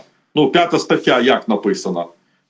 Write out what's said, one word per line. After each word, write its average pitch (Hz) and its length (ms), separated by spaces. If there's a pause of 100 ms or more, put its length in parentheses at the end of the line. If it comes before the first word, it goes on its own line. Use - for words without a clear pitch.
(360)
Ну, 151 160
п'ята 165 280
стаття 151 420
як 120 280
написана? 92 560 (460)